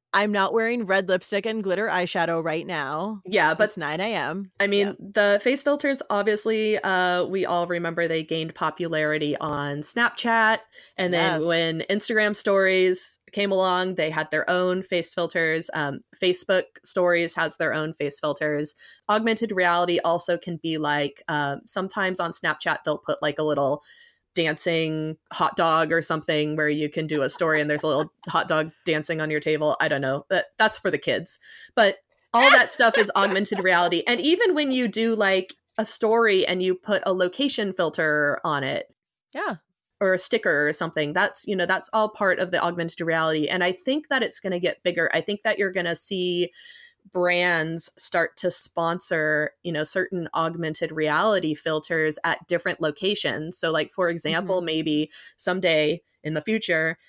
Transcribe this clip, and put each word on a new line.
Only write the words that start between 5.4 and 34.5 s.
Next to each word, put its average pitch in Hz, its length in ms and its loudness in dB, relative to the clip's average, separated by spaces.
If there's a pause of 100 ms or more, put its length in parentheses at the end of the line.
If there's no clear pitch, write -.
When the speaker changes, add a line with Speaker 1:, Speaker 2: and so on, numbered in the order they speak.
Speaker 2:
face 269 200 0
filters, 285 380 0 (100)
obviously, 214 680 0
uh, 180 460 2
we 185 200 -2
all 175 200 0
remember 170 420 -2
they 160 160 -2
gained 160 320 -4
popularity 156 840 -2
on 143 420 -4
Snapchat. 226 800 0 (380)
And 180 160 0
then 170 260 2
Speaker 1:
Yes. 156 80 0
Speaker 2:
when 165 420 2
Instagram 214 460 0
stories 190 840 2 (140)
came 202 200 -2
along, 185 440 2
they 156 160 0
had 156 200 -2
their 156 180 0
own 180 340 2
face 170 300 -4
filters. 165 600 -2
Um, 147 280 -4 (200)
Facebook 185 440 2 (180)
stories 175 520 2
has 165 220 -2
their 156 160 0
own 156 220 -2
face 143 240 -4
filters. 151 560 -2 (340)
Augmented 220 420 0
reality 175 480 2
also 170 380 0
can 170 200 -8
be 160 200 -4
like, 147 500 -2
uh, 143 380 -2
sometimes 190 540 -4
on 175 120 -2
Snapchat, - 540 -4
they'll 151 140 0
put, - 240 -4
like, 151 160 -2
a 156 40 0
little 143 400 0 (520)
dancing 160 800 -2 (160)
hot - 240 0
dog 160 380 2
or 165 80 2
something 156 560 -2
where 151 100 0
you 151 220 0
can 160 180 -4
do 151 140 0
a 131 80 0
story 156 320 0
and 147 80 0
there's 147 140 -2
a 160 40 0
little 151 320 0
Speaker 1:
<laughs> - 80 -18
Speaker 2:
hot 165 220 -2
dog 156 220 0 (140)
dancing 156 360 -2
on 156 100 -2
your 151 80 0
table. 151 400 0
I 156 80 2
don't 143 140 0
know. 139 280 -2
That, 185 180 0 (120)
that's 220 180 2
for 185 140 -2
the 151 60 0
kids. - 420 -4 (340)
But 208 240 4 (360)
all 254 180 8
that 254 180 8
stuff 233 280 2
is 208 180 4
augmented 196 440 0
Speaker 1:
<laughs> 196 40 -2
Speaker 2:
reality. 175 420 2
And 233 140 0
even 359 340 2